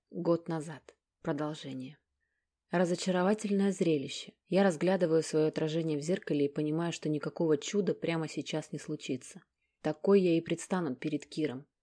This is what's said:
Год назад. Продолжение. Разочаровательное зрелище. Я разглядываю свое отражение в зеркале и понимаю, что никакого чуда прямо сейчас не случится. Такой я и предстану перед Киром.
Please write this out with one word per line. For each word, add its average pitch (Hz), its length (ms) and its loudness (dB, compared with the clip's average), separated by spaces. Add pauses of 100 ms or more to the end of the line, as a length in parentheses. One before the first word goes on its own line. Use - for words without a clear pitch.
(120)
Год 170 360 -2
назад. 160 480 -8 (280)
Продолжение. 147 760 -6 (720)
Разочаровательное 185 1000 2
зрелище. 160 600 2 (160)
Я 180 120 4
разглядываю 170 640 4
свое 156 240 2
отражение 160 500 0
в 143 60 -4
зеркале 156 420 0
и 143 80 -4
понимаю, 160 400 -2
что - 160 -6
никакого 151 480 0
чуда 170 380 -2
прямо 160 320 -2
сейчас 156 440 -6
не 151 60 -8
случится. - 640 -8 (400)
Такой 196 400 2
я 170 160 4
и 165 40 2
предстану 165 540 -4
перед 147 300 -6
Киром. 139 400 -6 (160)